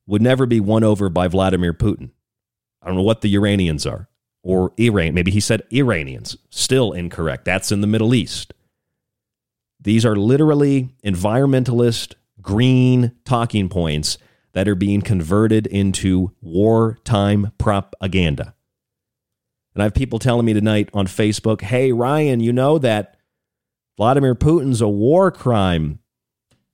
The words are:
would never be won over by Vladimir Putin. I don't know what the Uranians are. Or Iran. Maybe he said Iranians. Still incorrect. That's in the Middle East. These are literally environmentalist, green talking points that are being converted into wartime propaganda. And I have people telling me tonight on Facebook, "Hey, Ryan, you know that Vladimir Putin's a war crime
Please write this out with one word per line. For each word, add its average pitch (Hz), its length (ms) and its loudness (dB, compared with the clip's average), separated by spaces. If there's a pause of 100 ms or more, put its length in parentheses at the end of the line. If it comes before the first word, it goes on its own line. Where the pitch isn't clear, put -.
would 104 160 -2
never 131 240 2
be 120 140 2
won 107 240 2
over 104 260 2
by 90 180 0
Vladimir 90 460 0
Putin. 98 380 -4 (720)
I 80 60 -18
don't 92 100 -4
know 95 60 2
what 113 180 0
the 107 80 0
Uranians 98 580 0
are. - 200 -10 (340)
Or 92 360 0
Iran. 101 360 2
Maybe 90 180 0
he 101 100 0
said 110 280 -2
Iranians. 82 680 -4 (120)
Still 127 440 -2
incorrect. 85 500 -6
That's 92 300 -2
in 101 80 0
the 104 60 0
Middle 110 280 2
East. - 380 -6 (1300)
These 110 240 2
are 110 100 2
literally 139 880 2
environmentalist, 120 1080 0 (280)
green 127 720 2 (140)
talking 117 420 -2
points 80 500 -4 (360)
that 95 140 0
are 104 80 2
being 101 260 0
converted 104 640 0
into 95 640 0 (100)
wartime 104 1160 0
propaganda. 92 960 -2 (1200)
And 101 100 -2
I - 20 2
have 107 80 -2
people 123 260 -2
telling 120 260 0
me 113 80 2
tonight 104 400 0
on 101 120 -2
Facebook, 107 560 -2
"Hey, 127 300 0
Ryan, 131 480 0
you 117 140 0
know 135 240 2
that 110 400 -2 (800)
Vladimir 127 380 2
Putin's 139 440 2
a 113 80 0
war 135 440 2
crime 90 680 -2 (760)